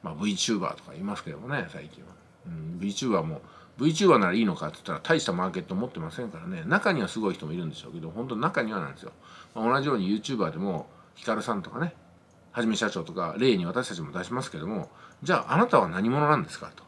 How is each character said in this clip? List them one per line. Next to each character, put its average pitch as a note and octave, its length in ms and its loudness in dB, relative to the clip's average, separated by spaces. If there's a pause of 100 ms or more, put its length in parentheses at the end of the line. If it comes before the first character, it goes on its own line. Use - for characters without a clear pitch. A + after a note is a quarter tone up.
ま E2 80 -8
あ、 D#2 60 -10
VTuber G2+ 580 0
と - 80 -14
か - 80 -18
言 E2 120 -10
い - 20 -6
ま G2+ 100 -4
す - 80 -8
け E2 80 -10
ど C#2+ 80 -10
も G#2+ 80 -12
ね、 B2+ 260 -4
最 D2+ 160 -12
近 - 140 -20
は。 - 80 -20 (380)
う - 20 -10
ん、 E2 300 -8
VTuber G2+ 420 2
も、 D#2 180 -6 (380)
VTuber D#3+ 400 8
な G2 80 6
ら F2+ 60 4
い A2 80 4
い A2+ 40 6
の F2 120 2
か D#2 100 -6
っ D#2 40 -4
て - 80 -16
言 - 40 -20
っ - 40 -12
た E2 80 -4
ら D#2 60 -6
大 D#3+ 200 4
し - 40 -6
た G2 80 0
マ F2+ 140 0
ー F2+ 60 -2
ケ F2+ 80 -2
ッ - 20 -10
ト F#2 140 -6
持 A2+ 100 0
っ - 40 -8
て E2+ 100 -10
ま D#2+ 100 -6
せ B2 140 -8
ん G#2 60 -8
か E2+ 80 -14
ら E2+ 100 -10
ね。 E2+ 180 -6
中 F#3+ 260 4
に D3 80 2
は G2 60 2
す A2+ 140 -4
ご G2+ 100 2
い E2+ 40 -2
人 - 120 -8
も D#2 60 -6
い E2+ 40 -4
る F2 100 -4
ん D#2 40 -4
で - 60 -12
し - 80 -14
ょ B1 60 -14
う - 20 -14
け E2 80 -10
ど、 E2 100 -8
本 A2+ 160 -6
当 B2+ 80 -6
中 C#3 280 0
に A2 100 -4
は G2 80 -2
な C#2+ 80 -4
ん C#2 60 -10
で - 40 -20
す - 60 -16
よ。 - 80 -14 (420)
ま A2 80 -4
あ、 A#2 100 4
同 C#3 80 4
じ C#3 60 0
よ C#3 80 2
う A2+ 40 2
に F#2 100 2
YouTuber G#2+ 420 0
で D#2 80 -8
も、 F2+ 320 -4 (240)
ヒ - 100 -20
カ A2 120 0
ル G#2+ 60 -4
さ A#2 120 -2
ん F#2+ 80 -2
と D#2 80 -12
か - 80 -10
ね、 E3 160 -4 (560)
は A#2+ 100 -4
じ A2+ 60 2
め A2 80 4
社 G2+ 160 2
長 E2 140 -4
と E2+ 80 -10
か、 E2+ 260 -4
例 A#2+ 180 6
に F2 80 0
私 E2+ 240 -2
た G2+ 60 -8
ち E2+ 80 -6
も C#2+ 80 -6
出 F2 140 -4
し A2+ 100 -6
ま B2 80 -2
す - 80 -8
け - 80 -10
ど D#2 80 -6
も、 G#2+ 240 -6 (320)
「じ D3+ 100 2
ゃ C3 160 2
あ B2+ 60 2
あ E3 40 6
な A#3+ 100 6
た D#3 100 6
は F#2 100 6
何 F#2+ 220 2
者 D3 180 4
な D3+ 80 6
ん G2+ 60 0
で - 80 -6
す - 80 -12
か？」 - 160 -12
と。 - 140 -20